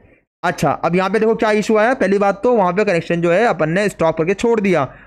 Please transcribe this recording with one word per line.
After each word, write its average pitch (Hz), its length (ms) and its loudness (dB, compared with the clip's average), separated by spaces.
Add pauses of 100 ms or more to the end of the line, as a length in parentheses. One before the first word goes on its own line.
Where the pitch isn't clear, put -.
(440)
अच्छा, 165 280 -2
अब 170 240 -2
यहाँ 190 140 0
पे 208 100 -2
देखो 220 160 2
क्या 220 180 0
इशू 214 240 0
आया। 226 180 2
पहली 196 220 0
बात 196 260 0
तो 247 100 2
वहाँ 180 200 2
पे 208 120 0
कनेक्शन 170 360 -2
जो 170 100 2
है 202 140 2
अपन 165 240 0
ने 196 200 0
स्टॉप 160 280 -2
करके 165 180 0
छोड़ 233 240 0
दिया। 170 280 0 (200)